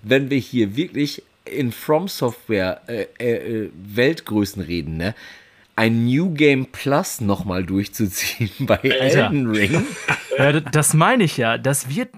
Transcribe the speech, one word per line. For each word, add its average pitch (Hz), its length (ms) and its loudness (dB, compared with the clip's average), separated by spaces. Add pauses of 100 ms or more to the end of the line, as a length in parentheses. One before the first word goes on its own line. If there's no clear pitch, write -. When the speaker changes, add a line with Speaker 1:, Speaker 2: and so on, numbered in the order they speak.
Speaker 1:
wenn 131 280 2
wir 139 80 2
hier 110 400 0
wirklich 147 460 -4 (200)
in 123 300 -4
From 156 340 0
Software, 104 800 -2
äh, 113 180 -4 (140)
äh, 110 460 -2
äh, - 100 -10
Weltgrößen 104 880 0
reden, 80 340 -4
ne? 92 160 -2 (640)
Ein 113 300 2
New 156 280 2
Game 143 340 4
Plus - 520 -2
noch 98 240 0
mal 92 220 -2
durchzuziehen 98 840 -2 (100)
<laughs> 139 60 -4
bei 107 140 4
Speaker 2:
Alter. 135 460 2
Speaker 1:
Elden 123 240 0
Ring. 107 420 2
Speaker 2:
<laughs> - 40 -12 (420)
Ja, 139 140 4
d-, 151 180 0
das 151 240 2
meine 196 300 4
ich - 140 0
ja. 113 200 2
Das 131 360 -2
wird, 247 240 -4